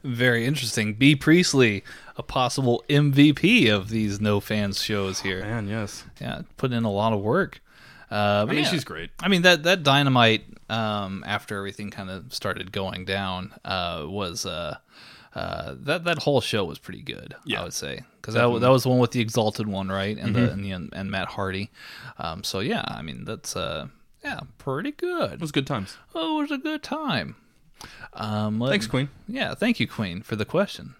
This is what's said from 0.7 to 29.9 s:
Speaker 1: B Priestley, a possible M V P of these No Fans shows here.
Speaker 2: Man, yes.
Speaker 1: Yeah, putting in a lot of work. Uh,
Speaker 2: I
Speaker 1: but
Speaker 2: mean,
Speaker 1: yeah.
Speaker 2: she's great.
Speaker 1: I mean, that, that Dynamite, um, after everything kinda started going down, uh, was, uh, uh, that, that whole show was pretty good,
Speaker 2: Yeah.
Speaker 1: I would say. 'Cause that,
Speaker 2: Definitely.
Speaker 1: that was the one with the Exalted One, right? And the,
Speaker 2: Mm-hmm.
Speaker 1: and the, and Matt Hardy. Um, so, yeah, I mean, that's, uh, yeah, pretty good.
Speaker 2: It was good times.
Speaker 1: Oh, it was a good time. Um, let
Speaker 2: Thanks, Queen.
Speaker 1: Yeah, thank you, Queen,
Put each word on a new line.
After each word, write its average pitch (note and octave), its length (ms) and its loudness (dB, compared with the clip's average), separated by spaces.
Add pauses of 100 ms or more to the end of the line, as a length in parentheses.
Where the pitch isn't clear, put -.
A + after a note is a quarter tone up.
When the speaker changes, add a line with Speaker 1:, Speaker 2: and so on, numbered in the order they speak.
Speaker 1:
B C#3 200 8
Priestley, C#3 680 6 (320)
a - 80 -8
possible B2 680 0
M C#3+ 220 6
V C#3+ 220 10
P F3 340 6
of G#2 220 2
these G#2+ 300 0
No G#2 200 4
Fans G2+ 420 -2
shows G2 400 -2
here. F#2 200 -2
Speaker 2:
Man, G#2+ 260 -4
yes. G#2 360 -6 (160)
Speaker 1:
Yeah, - 220 -8 (140)
putting B2 220 -2
in A#2 80 0
a G#2 60 0
lot G#2+ 220 2
of G#2 60 0
work. C#3+ 420 0 (480)
Uh, G#2+ 60 -6
Speaker 2:
I G#2 300 4
Speaker 1:
but D3 100 0
Speaker 2:
mean, D3+ 80 2
Speaker 1:
yeah. E3 60 2
Speaker 2:
she's D3 160 -2
great. E2 240 -10 (100)
Speaker 1:
I F3 80 -4
mean, F3 140 4
that, E3+ 220 6
that F3 200 2
Dynamite, C3 640 6 (240)
um, G#2 580 -4
after G2+ 300 -4
everything G2 340 -8
kinda F#2+ 380 -12
started F#2+ 420 -6
going F#2+ 320 -4
down, F#2+ 500 -4 (120)
uh, F2 420 -4
was, F#2 380 -6
uh, D#2+ 320 -6 (580)
uh, - 460 -8
that, E3 240 -4
that E3+ 140 0
whole C#3+ 200 2
show G#2+ 240 -2
was D#2+ 160 -8
pretty - 220 -14
good, - 420 -12
Speaker 2:
Yeah. G#2 160 -4
Speaker 1:
I - 60 -6
would - 80 -10
say. - 320 -8 (160)
'Cause A2 120 -10
that, A#2 100 2
Speaker 2:
Definitely. A#2+ 180 2
Speaker 1:
that B2+ 100 6
was B2+ 120 6
the C3 60 0
one B2+ 100 6
with A#2+ 120 4
the B2 80 0
Exalted A2 480 0
One, F#2+ 220 -4
right? G2 280 -2
And G#2 160 -2
the, A#2 60 4
Speaker 2:
Mm-hmm. G2+ 340 0
Speaker 1:
and F2+ 200 -8
the, - 40 -10
and G2 140 -6
Matt F#2+ 160 -2
Hardy. F#2+ 420 -4 (480)
Um, E2 280 -8
so, F#2+ 160 -4
yeah, G3 260 -2
I A#1 140 -10
mean, D2 240 -10
that's, - 320 -10
uh, E2+ 300 -6 (360)
yeah, C#4+ 160 -8 (180)
pretty D#3+ 360 -6
good. F4 400 -4
Speaker 2:
It - 80 -14
was D3+ 100 -6
good C#3 160 0
times. G#2+ 300 -6 (180)
Speaker 1:
Oh, D#4+ 240 -2
it D4 40 0
was D4 80 -4
a C#4+ 60 -4
good D4+ 260 -6
time. A#3 520 -4 (800)
Um, G#2+ 480 -2
let B2+ 80 0
Speaker 2:
Thanks, A2 180 0
Queen. C3+ 220 0 (180)
Speaker 1:
Yeah, B3 260 -4
thank A3+ 280 0
you, A2 60 2
Queen, F#2+ 340 -6